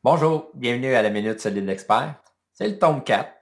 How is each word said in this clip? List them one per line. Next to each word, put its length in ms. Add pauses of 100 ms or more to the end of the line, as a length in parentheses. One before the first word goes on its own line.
Bonjour, 480
bienvenue 420
à 60
la 80
Minute 300
Solide 300
Expert. 520 (300)
C'est 160
le 100
tome 280
quatre. 260 (100)